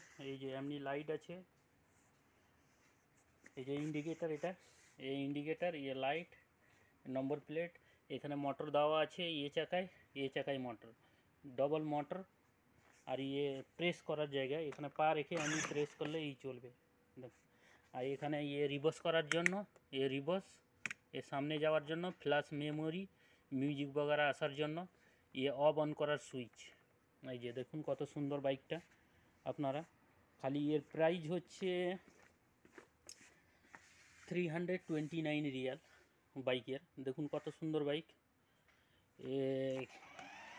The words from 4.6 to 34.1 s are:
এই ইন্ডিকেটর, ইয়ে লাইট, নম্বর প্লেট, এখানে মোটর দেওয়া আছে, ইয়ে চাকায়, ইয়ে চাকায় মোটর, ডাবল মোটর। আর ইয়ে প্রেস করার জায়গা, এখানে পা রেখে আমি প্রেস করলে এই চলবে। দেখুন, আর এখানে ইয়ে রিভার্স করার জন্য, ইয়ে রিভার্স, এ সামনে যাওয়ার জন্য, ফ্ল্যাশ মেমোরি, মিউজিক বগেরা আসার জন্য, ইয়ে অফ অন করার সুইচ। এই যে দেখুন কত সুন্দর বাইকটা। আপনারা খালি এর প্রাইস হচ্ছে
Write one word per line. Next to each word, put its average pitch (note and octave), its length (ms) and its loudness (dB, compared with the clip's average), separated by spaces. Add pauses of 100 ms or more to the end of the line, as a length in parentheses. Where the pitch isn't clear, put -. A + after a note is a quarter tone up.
এই C3+ 260 -4
ইন্ডিকেটর, D3+ 520 -2
ইয়ে C3+ 200 -4
লাইট, C#3+ 360 0 (760)
নম্বর C3+ 340 0
প্লেট, E3 320 -4 (380)
এখানে D3 260 -4
মোটর C#3+ 360 0
দেওয়া D3+ 300 6
আছে, D3+ 300 -2
ইয়ে C#3+ 180 -2
চাকায়, F3 380 0 (280)
ইয়ে C#3 140 0
চাকায় C#3 280 0
মোটর, A#2 340 -8 (520)
ডাবল C#3+ 400 2
মোটর। D3+ 400 -2 (840)
আর C3 140 -2
ইয়ে C#3 440 0 (140)
প্রেস E3+ 240 2
করার D3+ 300 -2
জায়গা, C3+ 280 0
এখানে D3 380 -4
পা D#3 160 6
রেখে D#3 240 0
আমি D3+ 200 0 (120)
প্রেস D3 200 0 (100)
করলে D#3 200 -2
এই C#3+ 220 -4
চলবে। B2 280 -8 (480)
দেখুন, B2+ 260 -14 (500)
আর B2+ 120 -2
এখানে C#3+ 400 0
ইয়ে C#3+ 220 2
রিভার্স C#3+ 320 2
করার E3 280 4
জন্য, E3+ 260 4 (380)
ইয়ে C3+ 160 2
রিভার্স, C#3 400 0 (680)
এ C3+ 80 -4
সামনে D3 380 0
যাওয়ার D#3 260 4
জন্য, E3+ 260 -2
ফ্ল্যাশ C#3+ 420 2
মেমোরি, D3+ 500 -2 (480)
মিউজিক C#3 420 0
বগেরা D3 360 4
আসার C#3+ 260 0
জন্য, D3+ 220 0 (560)
ইয়ে C3+ 180 2
অফ D3 260 6
অন D3+ 160 2
করার D3 240 2
সুইচ। B2+ 400 -10 (760)
এই B2 80 -6
যে A#2+ 140 -6
দেখুন C3 280 -6
কত C#3+ 220 -2
সুন্দর C#3+ 360 -2
বাইকটা। C#3 380 0 (680)
আপনারা C#3 360 0 (600)
খালি C#3+ 320 2
এর D3 80 4 (100)
প্রাইস D#3+ 400 4
হচ্ছে F3+ 640 0 (2250)